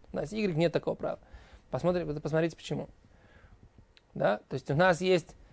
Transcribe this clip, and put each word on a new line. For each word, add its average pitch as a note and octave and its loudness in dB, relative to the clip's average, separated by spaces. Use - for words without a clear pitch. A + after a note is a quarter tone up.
На - -4
оси D#3 -6
Y G3+ 0
нет D#3+ 2
такого - -2
правила. - -6
Посмотри-, F3 0
вот D3+ -6
посмотрите, D#3+ 0
почему. - -8
Да? F3+ 2
То - -6
есть - -6
у C#3 0
нас F3 4
есть F#3 2